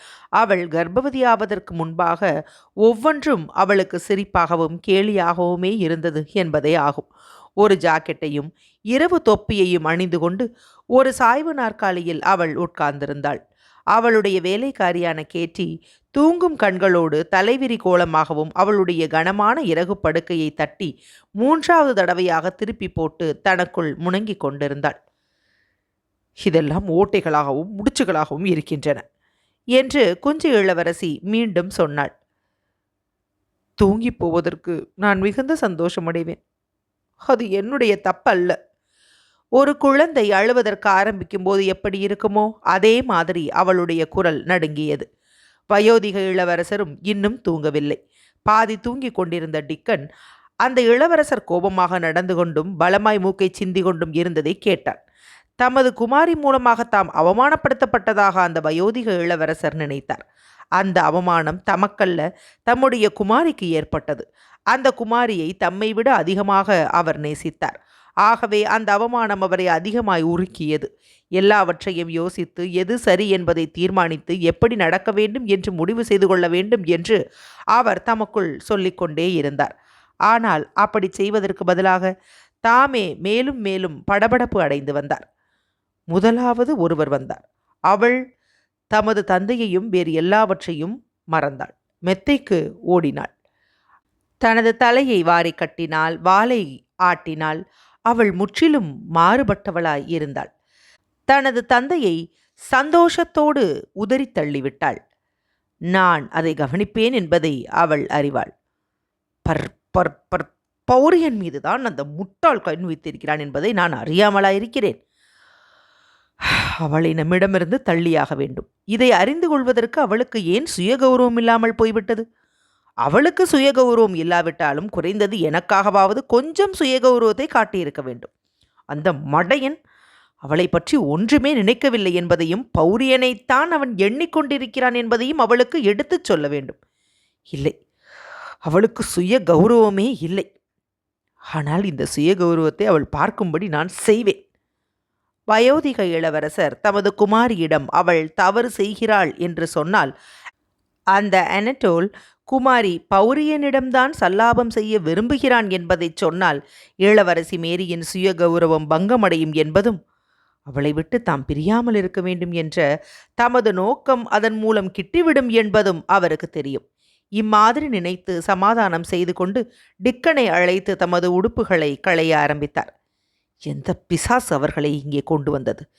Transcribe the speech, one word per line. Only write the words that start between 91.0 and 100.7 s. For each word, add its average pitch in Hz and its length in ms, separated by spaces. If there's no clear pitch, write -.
மறந்தாள். 143 460
மெத்தைக்கு 190 560
ஓடினாள். 170 460
தனது 226 360
தலையை 240 460
வாரி 170 300
கட்டினாள், 160 640
வாலை 208 420
ஆட்டினாள். 160 600
அவள் 226 260
முற்றிலும் 202 560
மாறுபட்டவளாய் 170 1000
இருந்தாள். 143 420